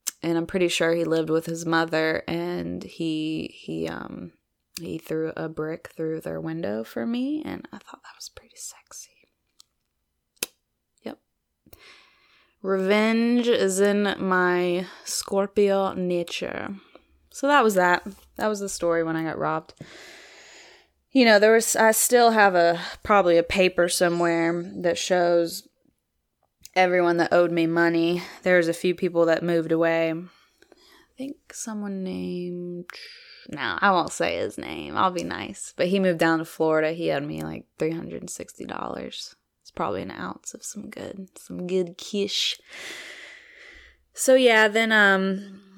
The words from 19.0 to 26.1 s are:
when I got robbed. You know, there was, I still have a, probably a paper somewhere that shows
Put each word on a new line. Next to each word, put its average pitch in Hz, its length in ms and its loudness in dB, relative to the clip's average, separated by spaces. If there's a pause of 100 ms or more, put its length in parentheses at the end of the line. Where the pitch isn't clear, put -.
when 165 120 -2
I 160 80 -4
got 160 140 -6
robbed. 156 360 -4 (1400)
You 254 140 6
know, 214 140 8
there 220 140 8
was, 226 220 4
I 220 160 6
still 233 400 6
have 202 240 6
a, 170 240 4 (240)
probably 180 340 6
a 170 60 6
paper 180 460 2
somewhere 170 720 0 (140)
that 175 200 0
shows 175 680 2 (1080)